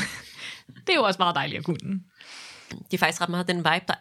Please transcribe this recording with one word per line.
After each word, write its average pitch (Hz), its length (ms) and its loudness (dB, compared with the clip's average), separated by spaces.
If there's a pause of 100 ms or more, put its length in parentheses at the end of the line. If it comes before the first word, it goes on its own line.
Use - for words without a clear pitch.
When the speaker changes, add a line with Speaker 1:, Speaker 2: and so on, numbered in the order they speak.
(280)
Speaker 1:
<laughs> - 600 -16
Det - 20 2
er 370 60 6
jo 285 80 6
også 190 160 4
meget 175 160 4
dejligt 143 240 -2
at 156 60 -8
kunne. 180 360 -2 (720)
Speaker 2:
Det - 220 -8
er 185 40 0
faktisk 165 240 2
ret 175 80 0
meget 180 180 0
den 180 100 0
vibe, 170 300 2
der - 140 0